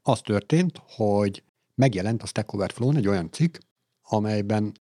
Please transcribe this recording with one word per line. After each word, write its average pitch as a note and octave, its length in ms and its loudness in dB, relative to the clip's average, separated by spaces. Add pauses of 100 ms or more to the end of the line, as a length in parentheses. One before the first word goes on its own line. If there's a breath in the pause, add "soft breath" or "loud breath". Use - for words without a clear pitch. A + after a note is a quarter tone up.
az - 180 2
történt, D#3 640 0
hogy G#2 580 -2 (320)
megjelent A2 480 2
a - 40 -10
Stack - 260 -6
Overflow-n A#2 440 -2
egy A2+ 100 0
olyan F#2 240 0
cikk, E3+ 260 0 (460)
amelyben G#2+ 680 -2 (100)